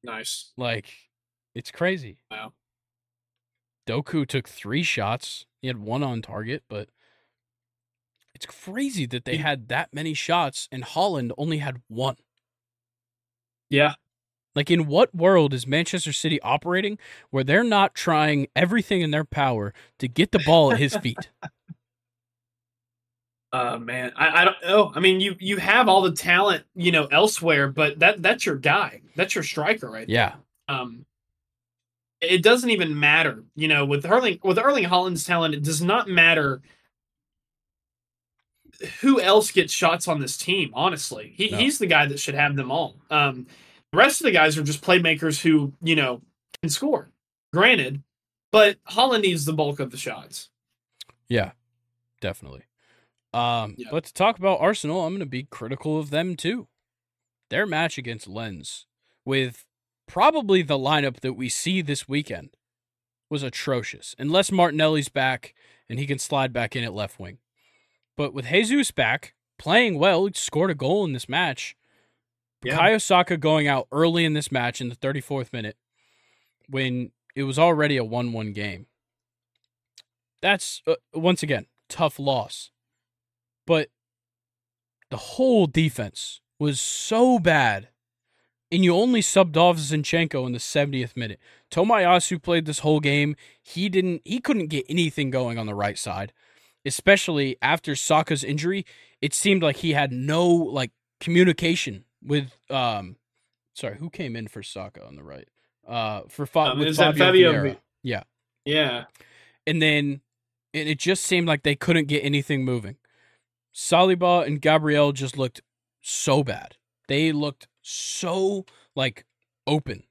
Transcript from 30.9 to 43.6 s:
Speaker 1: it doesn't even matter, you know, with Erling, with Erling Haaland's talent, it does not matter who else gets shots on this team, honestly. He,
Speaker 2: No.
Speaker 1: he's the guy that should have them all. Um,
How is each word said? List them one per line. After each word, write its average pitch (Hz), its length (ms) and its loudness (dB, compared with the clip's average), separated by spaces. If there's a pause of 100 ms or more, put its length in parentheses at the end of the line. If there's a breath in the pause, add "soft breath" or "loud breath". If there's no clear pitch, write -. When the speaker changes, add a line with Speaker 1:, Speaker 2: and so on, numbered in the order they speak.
Speaker 1:
it 175 220 2
doesn't 247 260 6
even 165 300 0
matter, 151 440 2 (120)
you 156 120 -2
know, 147 180 2
with 143 200 -2
Erling, 208 380 2
with 185 160 2
Erling 262 240 2
Haaland's 180 400 0
talent, 165 320 0
it 147 80 -6
does 151 180 -2
not 202 260 0
matter 165 540 4 (2500 soft breath)
who 262 180 6
else 196 300 6
gets 170 240 2
shots 170 340 0
on 156 120 0
this 127 180 -6
team, 185 380 -4
honestly. 143 600 -4
He, 180 140 -2
Speaker 2:
No. 147 80 -6
Speaker 1:
he's 269 220 0
the 202 80 -2
guy 151 180 4
that 143 140 -6
should 139 160 -6
have 143 200 0
them 131 160 -4
all. 147 260 -4 (120)
Um, 139 380 0 (440 soft breath)